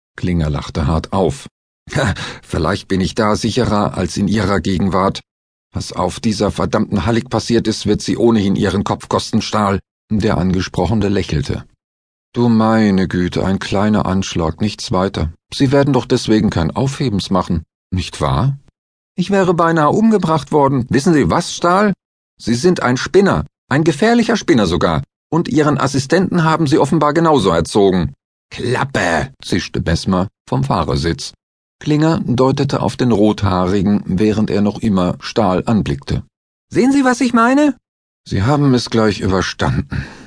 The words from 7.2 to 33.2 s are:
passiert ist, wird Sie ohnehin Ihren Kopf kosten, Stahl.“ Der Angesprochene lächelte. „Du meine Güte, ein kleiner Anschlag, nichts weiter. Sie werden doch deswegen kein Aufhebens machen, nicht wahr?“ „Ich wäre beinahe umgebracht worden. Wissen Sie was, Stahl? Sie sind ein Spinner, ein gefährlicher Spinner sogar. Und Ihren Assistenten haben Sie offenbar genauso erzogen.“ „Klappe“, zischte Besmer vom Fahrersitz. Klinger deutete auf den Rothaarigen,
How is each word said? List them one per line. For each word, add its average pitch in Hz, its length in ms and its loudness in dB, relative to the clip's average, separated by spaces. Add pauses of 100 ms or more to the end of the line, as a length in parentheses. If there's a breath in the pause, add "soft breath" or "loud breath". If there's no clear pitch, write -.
passiert 113 400 0
ist, - 160 -4
wird - 160 0
Sie - 160 -4
ohnehin 107 400 2
Ihren 98 280 0
Kopf - 260 -6
kosten, 107 320 -2
Stahl.“ 98 380 -2 (300)
Der - 280 0
Angesprochene 98 720 0
lächelte. 87 560 -4 (640)
„Du 120 160 0
meine 110 600 2
Güte, 90 380 -2
ein 95 120 -2
kleiner 104 460 0
Anschlag, 87 560 -4
nichts - 320 -6
weiter. 92 400 -2 (220)
Sie 135 180 0
werden 143 220 2
doch 123 100 0
deswegen 110 460 2
kein 82 200 -2
Aufhebens 131 600 -4
machen, 90 340 -2 (260)
nicht - 300 -6
wahr?“ 80 380 0 (580)
„Ich 180 140 -4
wäre 190 240 2
beinahe 165 360 2
umgebracht 190 640 2
worden. 139 380 2
Wissen 160 240 2
Sie 147 160 4
was, 147 240 -2
Stahl? 185 400 2 (440)
Sie 113 160 -2
sind 165 280 2
ein 123 160 0
Spinner, 175 480 2 (240)
ein 143 140 2
gefährlicher 226 520 2
Spinner 123 300 2
sogar. 85 360 0 (280)
Und 160 180 0
Ihren 147 300 2
Assistenten 160 640 0
haben 160 220 2
Sie 139 120 2
offenbar 147 360 2
genauso 151 360 4
erzogen.“ 87 640 2 (380)
„Klappe“, 101 840 -2 (100)
zischte - 380 -4
Besmer 92 480 -2 (200)
vom 135 140 -2
Fahrersitz. 76 720 -2 (460)
Klinger 156 460 0
deutete 135 560 0
auf - 160 -4
den 127 160 0
Rothaarigen, 98 920 2